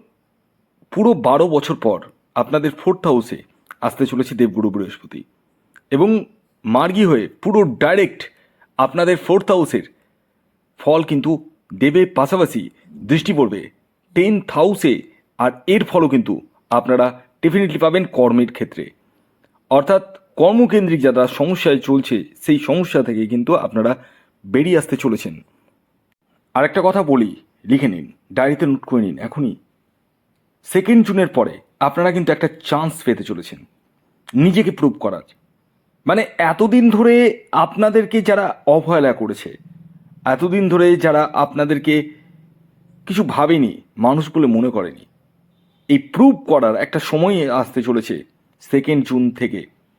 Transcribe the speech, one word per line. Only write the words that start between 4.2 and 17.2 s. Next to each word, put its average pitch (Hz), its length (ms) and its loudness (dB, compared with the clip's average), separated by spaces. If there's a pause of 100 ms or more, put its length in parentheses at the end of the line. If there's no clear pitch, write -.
দেবগুরু 107 340 0
বৃহস্পতি, - 460 -12 (720)
এবং 160 160 2 (560)
মার্গী 170 460 0
হয়ে 117 140 2 (180)
পুরো 208 180 2 (220)
ডাইরেক্ট 185 380 0 (580)
আপনাদের 170 380 0 (100)
ফোর্থ 190 240 2
হাউসের 151 340 0 (960)
ফল 156 200 2 (100)
কিন্তু 143 200 -2 (520)
দেবে, 147 200 4 (160)
পাশাপাশি 147 440 0 (480)
দৃষ্টি 160 280 0
পড়বে 101 220 0 (560)
টেন্থ 196 280 0 (140)
হাউসে, 170 360 2 (440)
আর 123 120 2 (240)
এর 214 160 2
ফলও 165 240 2
কিন্তু 110 200 0 (440)
আপনারা 123 280 2 (360)